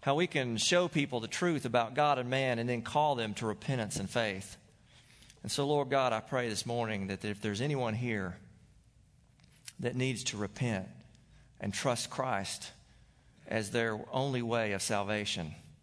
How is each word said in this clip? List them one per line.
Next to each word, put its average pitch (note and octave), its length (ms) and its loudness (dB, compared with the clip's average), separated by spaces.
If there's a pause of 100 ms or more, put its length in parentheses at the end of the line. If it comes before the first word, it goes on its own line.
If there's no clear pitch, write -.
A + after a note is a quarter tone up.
how C#3 140 2
we F3 120 2
can B2+ 300 0
show F3 320 4
people C#3 320 0
the A2 80 -6
truth E3 340 2
about A#2 300 2
God C#3+ 260 4
and B2 100 -2
man B2+ 300 2
and A#2 80 0
then A#2+ 140 0
call D3 340 2
them A2 200 0
to A#2+ 100 -4
repentance A2 500 -2
and G2 140 -4
faith. G#2 480 -2 (840)
And - 80 -8
so, C#3 160 0
Lord C#3+ 240 2
God, C3 220 4
I A2 80 2
pray B2 300 0
this G#2 160 -2
morning A2 420 -2
that G2 160 -4
if G#2 180 -4
there's G#2 200 0
anyone C3 320 0
here G#2+ 420 -2 (1400)
that A#2+ 160 -2
needs B2+ 300 0
to - 120 -4
repent G2+ 520 -2 (720)
and G2+ 120 -4
trust - 360 -2
Christ A#2 600 -4 (760)
as G#2+ 240 -2
their A2+ 260 0 (140)
only C3 300 0
way A2+ 320 0
of G2 80 -2
salvation G2+ 720 -2 (280)